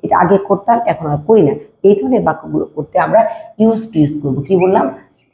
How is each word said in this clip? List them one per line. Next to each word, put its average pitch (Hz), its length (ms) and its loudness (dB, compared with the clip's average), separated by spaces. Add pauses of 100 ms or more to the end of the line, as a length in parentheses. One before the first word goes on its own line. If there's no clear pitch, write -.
এটা 165 160 0
আগে 180 200 2
করতাম, 196 480 -2
এখন 165 200 -4
আর 147 200 -2
করি 220 160 4
না। 208 120 2 (280)
এই 202 200 4
ধরনের 254 200 0
বাক্যগুলো 156 420 -4
করতে - 340 -6
আমরা 175 320 2 (280)
used 220 160 4
to - 200 -8
use 151 280 0
করবো। 143 200 -4
কি 185 140 0
বললাম? 185 340 2 (440)